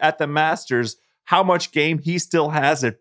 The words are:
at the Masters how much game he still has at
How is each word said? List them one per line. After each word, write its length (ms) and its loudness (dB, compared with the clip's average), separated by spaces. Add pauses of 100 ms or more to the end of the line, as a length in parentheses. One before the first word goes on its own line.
at 160 2
the 100 -2
Masters 720 -2 (260)
how 200 2
much 280 0
game 280 0
he 200 -4
still 300 0
has 340 0
at 180 -2